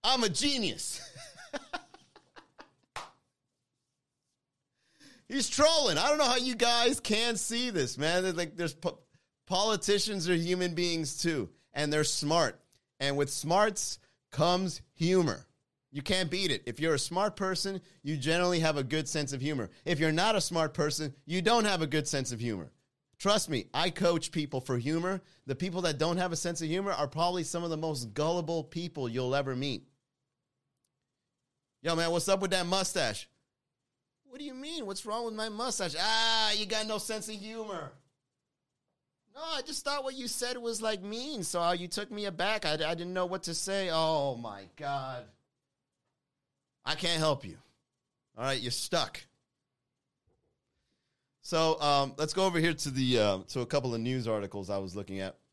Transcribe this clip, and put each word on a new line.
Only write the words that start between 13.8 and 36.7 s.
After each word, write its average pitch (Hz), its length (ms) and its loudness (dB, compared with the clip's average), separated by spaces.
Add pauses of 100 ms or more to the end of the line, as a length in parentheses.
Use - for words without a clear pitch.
comes 180 500 2 (120)
humor. 165 520 2 (460)
You 139 100 -8
can't 185 280 0
beat 185 200 0
it. 113 160 -2
If 120 140 -8
you're 160 140 4
a 135 40 2
smart 196 380 0
person, 190 440 -2 (220)
you 151 140 -2
generally 170 420 2
have 160 180 2
a 143 60 0
good 143 260 -2
sense 143 240 -2
of 135 80 -6
humor. 135 300 -2 (140)
If 156 160 0
you're 156 100 4
not 190 240 4
a 196 60 2
smart 160 340 0
person, 151 400 -2 (120)
you 175 160 0
don't 226 220 6
have 190 180 2
a 160 40 2
good 147 220 0
sense 131 240 -2
of 110 80 -8
humor. 101 320 -4 (460)
Trust 208 320 2
me, 120 220 -2
I 170 180 0
coach 170 420 2
people 143 280 -2
for 127 180 -2
humor. 165 420 0 (260)
The 139 80 -2
people 180 280 -4
that 156 160 0
don't 170 180 2
have 180 160 0
a 165 40 -2
sense 165 260 -4
of 160 60 -2
humor 190 240 0
are 147 140 0
probably 170 380 0
some 170 180 -4
of 170 80 -2
the 160 60 -2
most 139 380 -4
gullible 165 500 0
people 151 440 -6
you'll 127 260 0
ever 135 200 0
meet. 131 320 -4 (2000)
"Yo, 165 120 2
man, 165 160 2
what's 170 180 2
up 190 120 4
with 190 120 0
that 185 140 2
mustache?" 175 600 0 (960)
"What 269 140 -18
do 294 60 -10
you 269 100 -10
mean? 285 320 -8
What's 196 180 -8
wrong 226 220 -4
with 226 80 -6
my 220 160 -4
mustache?" 208 480 -4
"Ah, 220 540 4
you 214 120 0
got 214 220 -2